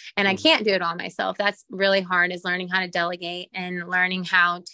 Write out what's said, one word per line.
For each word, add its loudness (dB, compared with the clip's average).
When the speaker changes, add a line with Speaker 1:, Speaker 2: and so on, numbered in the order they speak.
Speaker 1:
and 2
I 2
Speaker 2:
Mm-hmm. -8
Speaker 1:
can't 4
do 2
it 2
all -4
myself. -4
That's -2
really 2
hard, 2
is -10
learning -4
how 0
to -2
delegate -4
and -8
learning 0
how 2